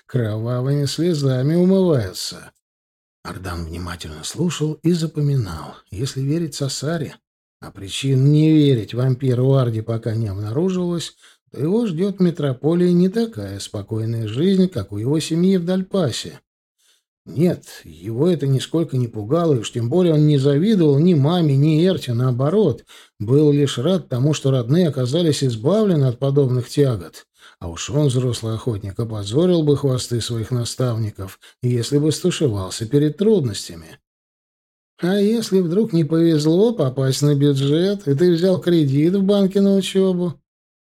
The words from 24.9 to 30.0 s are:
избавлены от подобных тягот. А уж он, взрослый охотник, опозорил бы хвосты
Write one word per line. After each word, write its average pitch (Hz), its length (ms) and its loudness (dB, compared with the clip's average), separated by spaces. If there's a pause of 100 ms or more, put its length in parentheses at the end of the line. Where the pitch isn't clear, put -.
избавлены 143 640 2
от 120 140 -2
подобных 139 500 0
тягот. 120 560 -2 (340)
А 90 100 -10
уж 82 200 -10
он, 143 180 0
взрослый 120 480 -2
охотник, 104 440 -8
опозорил 120 640 -2
бы 147 140 2
хвосты 123 440 -2